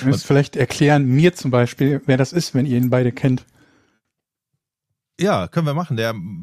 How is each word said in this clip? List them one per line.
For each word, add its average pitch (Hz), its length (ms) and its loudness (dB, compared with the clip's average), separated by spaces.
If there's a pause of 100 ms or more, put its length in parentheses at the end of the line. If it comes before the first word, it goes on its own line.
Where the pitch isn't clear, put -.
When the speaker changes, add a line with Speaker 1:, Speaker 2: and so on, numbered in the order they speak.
Speaker 1:
Ihr 127 60 0
müsst - 160 0
Speaker 2:
Und - 40 -18
Speaker 1:
vielleicht 143 280 2
erklären, 143 500 2
mir 151 300 4
zum 131 160 -6
Beispiel, 131 540 0
wer 135 100 4
das 135 160 0
ist, 170 220 -4
wenn 131 120 0
ihr 123 120 -2
ihn 123 120 0
beide 127 220 2
kennt. 127 340 -2 (1700)
Speaker 2:
Ja, 156 300 0
können 165 180 -2
wir 139 60 -2
machen. 151 240 -4
Der 113 180 -2 (280)